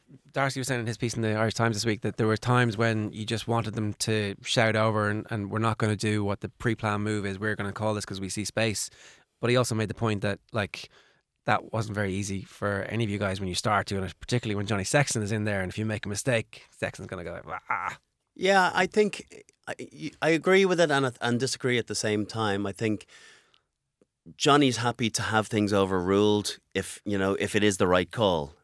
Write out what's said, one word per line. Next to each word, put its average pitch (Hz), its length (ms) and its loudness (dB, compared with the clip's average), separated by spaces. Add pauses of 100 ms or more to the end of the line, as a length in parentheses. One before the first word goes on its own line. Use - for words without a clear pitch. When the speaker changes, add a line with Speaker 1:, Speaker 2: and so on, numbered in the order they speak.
(320)
Speaker 1:
Darcy 135 280 -2
was 123 80 -4
saying 127 120 -2
in 113 80 -4
his 117 100 -4
piece 117 180 -4
in 117 60 -2
the 110 120 2
Irish 110 200 2
Times 117 220 2
this 107 100 -4
week 107 160 -2
that 107 160 -4
there 117 80 2
were 110 120 2
times 123 400 2
when 110 340 0
you 107 140 -8
just 107 220 -6
wanted 110 280 -2
them 107 200 -2
to 107 460 -2
shout 113 340 2
over 107 340 2
and, 107 200 -4
and 101 220 -4
"We're 107 80 -2
not 110 180 0
gonna 107 180 2
do 107 280 0
what 101 160 -2
the 98 100 -8
pre-planned 104 540 -2
move 104 200 -2
is. 98 140 -6
We're 107 180 -2
gonna 101 160 -6
call 107 220 -2
this 104 120 -4
'cause 98 140 -8
we 98 100 -6
see 104 160 -6
space." 110 440 -2 (500)
But 120 120 2
he 123 40 6
also 123 200 2
made 107 140 0
the - 40 -8
point 107 280 -2
that, 101 180 -2 (140)
like, - 360 -4 (560)
that - 280 0
wasn't 110 200 -4
very 98 200 -2
easy 98 300 -4
for 101 460 -4
any 113 140 -2
of 104 80 -2
you 101 80 -2
guys 95 200 -2
when 98 100 -4
you 90 60 -4
start 101 300 0
doing 98 180 -4
it, 90 160 -8
particularly 117 360 -2
when 101 100 -4
Johnny 101 200 -2
Sexton 139 360 2
is 101 100 -4
in 107 120 0
there. 104 180 -2
And 92 80 -4
if - 80 -12
you 107 80 -2
make 107 200 -4
a 101 40 -6
mistake, 110 640 -4
Sexton's - 360 -8
gonna 90 160 -10
go, 85 160 -10 (300)
"Ah." 90 280 -4 (380)
Speaker 2:
Yeah, 185 380 4
I 185 140 2
think - 580 -2 (220)
I, - 80 -8 (440)
I 147 100 2
agree 185 360 6
with 180 140 4
it 165 100 6
and, 139 320 2
and 120 180 2
disagree 127 380 0
at 113 80 0
the 107 80 -6
same 107 320 0
time. 101 400 -2
I 98 60 -4
think 107 340 -2 (1300)
Johnny's 143 400 6
happy 120 340 0
to - 100 -4
have 107 240 2
things 104 260 2
overruled 98 840 4 (160)
if, - 320 -4
you 104 140 -2
know, 98 160 2
if - 200 -2
it 101 80 2
is 104 140 4
the 101 80 2
right 90 240 4
call. 85 540 0